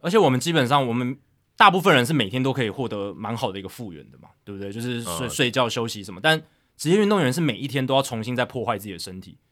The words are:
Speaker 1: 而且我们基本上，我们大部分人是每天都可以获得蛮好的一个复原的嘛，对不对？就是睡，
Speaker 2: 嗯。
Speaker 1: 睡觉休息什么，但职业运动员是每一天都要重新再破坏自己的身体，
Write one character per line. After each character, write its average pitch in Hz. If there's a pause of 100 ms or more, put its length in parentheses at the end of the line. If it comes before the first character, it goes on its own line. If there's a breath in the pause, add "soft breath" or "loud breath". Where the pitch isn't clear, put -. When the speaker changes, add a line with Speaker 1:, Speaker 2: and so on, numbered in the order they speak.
Speaker 1:
而 170
且 220
我 170
们 127
基 170
本 143
上， 139
我 117
们 123 (400)
大 208
部 180
分 175
人 123
是 156
每 120
天 127
都 131
可 127
以 104
获 120
得 101
蛮 107
好 110
的 98
一 98
个 95
复 104
原 71
的 64
嘛， 71 (140)
对 101
不 98
对？ 101
就 113
是 120
睡， 90
Speaker 2:
嗯。 -
Speaker 1:
睡 123
觉 123
休 117
息 107
什 98
么， 92
但 160 (340 soft breath)
职 151
业 190
运 208
动 208
员 127
是 160
每 131
一 131
天 131
都 131
要 135
重 110
新 123
再 120
破 117
坏 110
自 101
己 98
的 85
身 92
体， 90 (160)